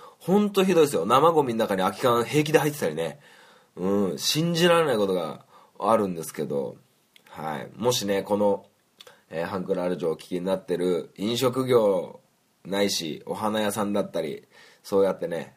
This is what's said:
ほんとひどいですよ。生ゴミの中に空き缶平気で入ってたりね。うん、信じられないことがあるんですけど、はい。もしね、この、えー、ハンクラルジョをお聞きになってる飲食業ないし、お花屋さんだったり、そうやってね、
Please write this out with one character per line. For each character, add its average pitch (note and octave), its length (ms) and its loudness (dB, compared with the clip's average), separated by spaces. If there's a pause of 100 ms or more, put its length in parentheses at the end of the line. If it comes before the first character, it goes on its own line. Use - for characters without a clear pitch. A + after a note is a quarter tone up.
(180)
ほ F#3 200 2
ん G#3 120 2
と G3 140 2
ひ F#3+ 100 2
ど E3 80 6
い - 20 8
で C3 60 2
す G#2+ 60 -2
よ。 E2 80 0
生 C#3 280 6
ゴ D#3 100 4
ミ A#2+ 120 -2
の A2+ 40 -2
中 G#2 160 0
に F#2 80 0
空 G2 120 0
き - 60 -14
缶 A#2+ 240 2
平 D3+ 200 0
気 D3+ 80 -2
で D3+ 60 6
入 D3+ 120 2
っ - 20 -4
て D3 60 -12
た F#2+ 100 -2
り D2+ 60 -4
ね。 D#2+ 240 -6 (560)
う F#2+ 400 0
ん、 C#2 40 -8
信 E3+ 360 0
じ E3+ 140 0
ら E3+ 120 4
れ D#3+ 60 2
な C3+ 60 0
い A2+ 60 0
こ G2+ 80 2
と F#2+ 80 -2
が D#2+ 300 -6 (340)
あ G#2+ 180 2
る G#2+ 100 0
ん F#2 80 -6
で D#2+ 80 -8
す D2+ 100 -12
け D#2 120 -6
ど、 C#2 320 -6 (520)
は D2+ 300 -10
い。 A#1+ 180 -12
も A2+ 140 0
し A2+ 160 -2
ね、 G2 160 0
こ G2+ 140 0
の、 G2+ 300 0 (640)
え E2 140 -4
ー、 - 20 -4
ハ G2 120 -6
ン F2+ 60 -6
ク F#2 100 -2
ラ F2+ 140 -2
ル F2+ 80 -2
ジ D2+ 80 -6
ョ E2 40 0
を D#2+ 40 0
お D#2+ 40 -4
聞 - 120 -20
き F2+ 100 -6
に E2+ 40 -4
な F#2+ 140 -2
っ F#2 80 -14
て F2 120 -2
る F2 400 -2
飲 A2+ 200 -4
食 B2+ 300 -2
業 G#2 540 2 (440)
な G2 180 -2
い G2+ 80 2
し、 D#2+ 360 -6
お - 80 -6
花 G#2+ 260 0
屋 G#2 120 0
さ G#2+ 120 -2
ん G2+ 80 -2
だ G2+ 80 2
っ F#2+ 100 -4
た E2+ 100 -2
り、 D2 260 -6 (380)
そ G2 160 4
う G2 40 6
や F#2+ 80 4
っ F#2 60 -6
て F2 80 -4
ね、 E2 300 -6